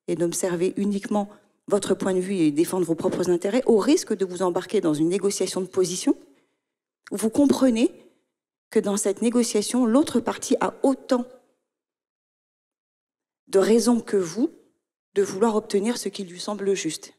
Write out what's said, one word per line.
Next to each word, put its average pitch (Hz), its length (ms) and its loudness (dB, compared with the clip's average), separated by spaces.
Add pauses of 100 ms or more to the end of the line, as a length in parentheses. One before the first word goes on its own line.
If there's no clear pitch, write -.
et 175 80 -2
d'observer 175 600 -2
uniquement 202 520 -2 (400)
votre 196 260 0
point 185 200 -2
de 180 60 0
vue 190 160 -4
et 156 160 2
défendre 170 340 0
vos 165 80 0
propres 180 340 -2
intérêts 202 380 0
au 226 120 6
risque 226 360 2
de 190 100 -4
vous 180 180 -6
embarquer 185 380 -2
dans 160 140 0
une 156 140 0
négociation 190 520 -2
de 185 60 -6
position 185 500 0 (960)
où 202 60 -6
vous 220 140 -2
comprenez 269 640 4 (800)
que - 80 2
dans 202 180 0
cette 196 240 -2
négociation, 233 640 0
l'autre 240 360 2
partie - 400 -2
a 185 140 -2 (100)
autant 262 420 0 (2250)
de 190 100 2
raisons 220 420 4
que - 160 -2
vous 190 340 -2 (640)
de 202 80 -2
vouloir 202 340 0
obtenir 214 420 -2
ce - 100 -6
qui 202 140 -10
lui 175 160 -16
semble 196 360 -4
juste. - 440 -6